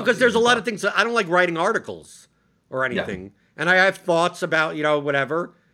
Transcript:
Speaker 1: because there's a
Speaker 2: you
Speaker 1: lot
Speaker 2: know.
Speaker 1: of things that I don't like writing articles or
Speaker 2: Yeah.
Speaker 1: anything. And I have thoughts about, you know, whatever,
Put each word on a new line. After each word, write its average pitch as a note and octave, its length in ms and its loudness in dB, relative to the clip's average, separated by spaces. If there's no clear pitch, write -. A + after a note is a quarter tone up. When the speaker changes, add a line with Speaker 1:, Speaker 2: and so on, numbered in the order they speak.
Speaker 1:
because A3+ 160 0
there's A#3+ 160 4
a - 40 2
Speaker 2:
you A#3 40 2
Speaker 1:
lot A#3+ 120 4
Speaker 2:
know. A#3 40 -2
Speaker 1:
of F3+ 60 -8
things A3 180 -6
that G#3 140 -2
I G3 60 4
don't A#3 100 0
like A3 140 0
writing E3+ 300 2
articles D#3+ 720 -6
or C3 180 -4
Speaker 2:
Yeah. A#2+ 140 -2
Speaker 1:
anything. G2 300 -8
And D#3+ 120 -2
I F#3 60 4
have F#3 220 4
thoughts F3 460 0
about, D#3+ 320 0
you D3+ 80 -4
know, D3+ 160 2
whatever, C#3+ 560 -2